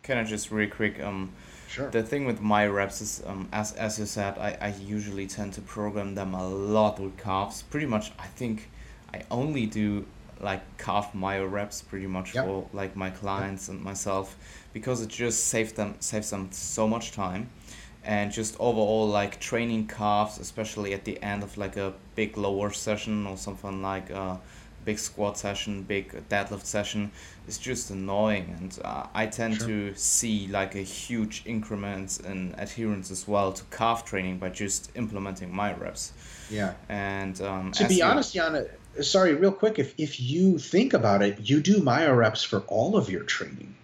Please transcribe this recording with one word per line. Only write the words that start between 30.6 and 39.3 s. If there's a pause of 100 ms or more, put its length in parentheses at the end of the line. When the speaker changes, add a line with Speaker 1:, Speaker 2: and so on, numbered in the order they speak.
Speaker 1:
a
huge
increments
in
adherence
as
well
to
calf
training
by
just
implementing
my
reps. (360)
Speaker 2:
Yeah. (140)
Speaker 1:
And,
um,
Speaker 2:
To
Speaker 1:
as
Speaker 2:
be
Speaker 1:
you
Speaker 2:
honest,
Jan,
uh,
sorry,